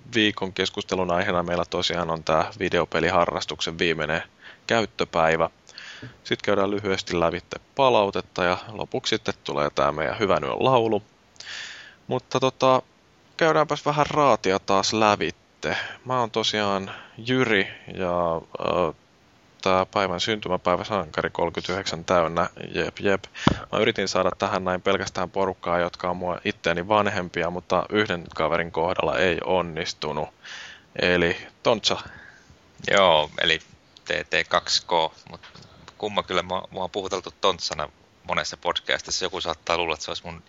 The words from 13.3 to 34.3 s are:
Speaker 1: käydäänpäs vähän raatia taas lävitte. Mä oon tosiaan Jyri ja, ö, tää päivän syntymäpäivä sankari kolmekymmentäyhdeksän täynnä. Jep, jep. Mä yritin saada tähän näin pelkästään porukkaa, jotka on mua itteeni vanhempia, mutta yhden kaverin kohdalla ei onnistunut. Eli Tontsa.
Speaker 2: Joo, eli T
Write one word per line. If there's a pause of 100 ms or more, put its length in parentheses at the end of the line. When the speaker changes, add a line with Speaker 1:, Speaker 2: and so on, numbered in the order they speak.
Speaker 1:
käydäänpäs
vähän
raatia
taas
lävitte. (280)
Mä
oon
tosiaan (280)
Jyri (260)
ja, (200)
ö, (680)
tää
päivän
syntymäpäivä
sankari
kolmekymmentäyhdeksän
täynnä. (260)
Jep,
jep. (480)
Mä
yritin
saada
tähän
näin
pelkästään
porukkaa,
jotka
on
mua
itteeni
vanhempia,
mutta
yhden (100)
kaverin
kohdalla
ei
onnistunut. (760)
Eli (260)
Tontsa. (920)
Speaker 2:
Joo, (100)
eli (460)
T (220)